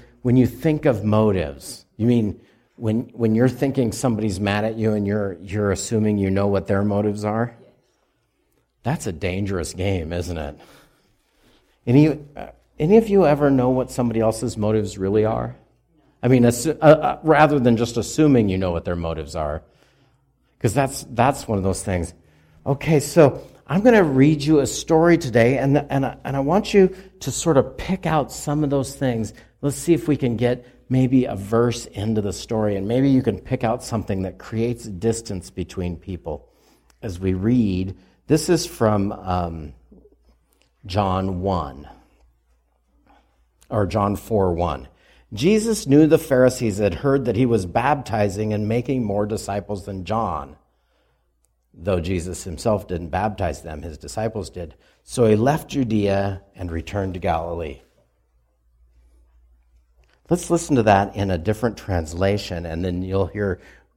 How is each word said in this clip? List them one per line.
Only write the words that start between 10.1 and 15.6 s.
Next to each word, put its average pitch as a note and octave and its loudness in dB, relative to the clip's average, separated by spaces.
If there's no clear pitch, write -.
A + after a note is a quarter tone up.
isn't E2+ -6
it? D2 -10
Any, D3 4
uh, - -14
any D#3 6
of A3 4
you G3 4
ever C#3+ 4
know B2+ 4
what B2+ 0
somebody A2+ 0
else's A2 0
motives G#2+ 0
really G2 2
are? A#2+ -2